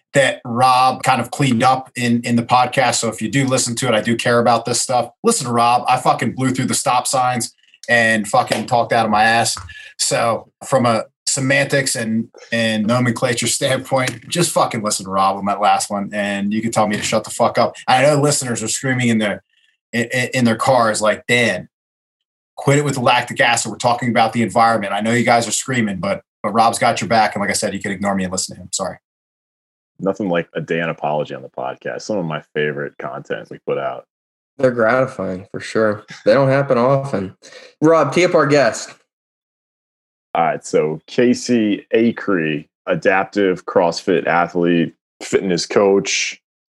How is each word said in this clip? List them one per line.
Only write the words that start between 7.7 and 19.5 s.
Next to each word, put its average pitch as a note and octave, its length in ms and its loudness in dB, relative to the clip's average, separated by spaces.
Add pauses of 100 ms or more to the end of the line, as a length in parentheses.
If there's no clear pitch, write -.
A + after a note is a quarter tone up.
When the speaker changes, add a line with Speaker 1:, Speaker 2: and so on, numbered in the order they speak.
Speaker 1:
and A2+ 400 4
fucking A#2 380 0
talked A#2 300 0
out A2+ 100 2
of G#2+ 60 -2
my G#2+ 140 2
ass. A2+ 340 2 (400)
So A#2 520 -2 (160)
from B2 200 2
a A2+ 180 0 (220)
semantics C3+ 680 0
and, A2+ 360 -4 (200)
and A2+ 360 0
nomenclature A#2+ 600 0
standpoint, C3 800 -2
just - 260 -2
fucking B2+ 300 0
listen G#2 220 -4
to F#2+ 60 -10
Rob F#2+ 260 2
on F#2+ 80 -8
that G2+ 160 -2
last G2 300 2
one. G2+ 240 -4
And G2+ 360 -2
you A2 120 -2
can A2+ 100 -4
tell G#2+ 160 0
me G#2 80 -2
to G2+ 60 -4
shut A2 220 -2
the - 60 -14
fuck - 280 0
up. A#2 180 0 (100)
I B2+ 160 2
know C#3+ 200 4
listeners B2+ 400 -2
are A2 60 -6
screaming B2 400 -2
in A2+ 100 2
their, G2+ 260 -4 (480)